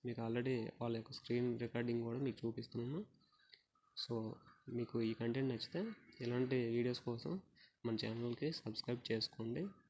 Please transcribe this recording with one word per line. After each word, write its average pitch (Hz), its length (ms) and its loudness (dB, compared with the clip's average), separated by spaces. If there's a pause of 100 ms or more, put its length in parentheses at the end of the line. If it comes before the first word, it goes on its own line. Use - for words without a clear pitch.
మీకు 120 140 -2
already 117 500 2 (100)
వాళ్ళ 117 160 2
యొక్క 113 160 -6
స్క్రీన్ 120 460 2
రికార్డింగ్ 117 440 0
కూడా 117 160 -2
మీకు 131 280 0
చూపిస్తున్నాను. 120 580 -2 (1040)
So, 110 260 -2 (340)
మీకు 120 340 0
ఈ 113 120 4
కంటెంట్ 120 340 2
నచ్చితే, 170 420 -2 (300)
ఇలాంటి 127 360 2
వీడియోస్ 120 440 4
కోసం 139 400 -4 (460)
మన 113 80 2
ఛానల్కి 117 580 0
సబ్స్క్రైబ్ 120 600 -2
చేసుకోండి. 113 540 -2 (240)